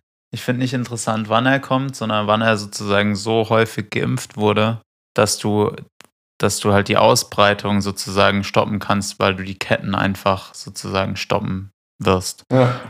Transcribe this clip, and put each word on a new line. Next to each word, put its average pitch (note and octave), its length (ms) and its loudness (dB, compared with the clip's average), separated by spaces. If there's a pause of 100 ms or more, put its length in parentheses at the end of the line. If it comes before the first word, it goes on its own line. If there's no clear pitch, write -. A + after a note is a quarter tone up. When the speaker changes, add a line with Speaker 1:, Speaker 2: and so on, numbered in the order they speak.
(320)
Speaker 1:
Ich A2+ 120 -10
find B2 160 -2
nicht B2+ 140 -2
interessant, A2+ 560 -4
wann A2+ 160 2
er C3+ 140 4
kommt, C3+ 360 -4
sondern G#2+ 320 -2
wann G#2+ 140 2
er A2+ 160 4
sozusagen G#2 580 -2
so A2 340 0
häufig A2+ 400 0
geimpft B2 480 -4
wurde, G#2+ 440 2 (340)
dass G#2 240 2
du, G#2 320 0 (680)
dass - 200 0
du G#2 120 2
halt G2+ 160 4
die G#2 100 2
Ausbreitung G2+ 840 2
sozusagen G2 640 0
stoppen G#2 360 0
kannst, G2+ 400 -2
weil F#2+ 160 2
du F#2+ 80 -8
die F#2+ 140 -12
Ketten - 380 -2
einfach G2 580 -2
sozusagen G2 640 -6
stoppen G2 560 -4 (300)
wirst. F#2 500 0
Speaker 2:
Ja. B2+ 280 4 (100)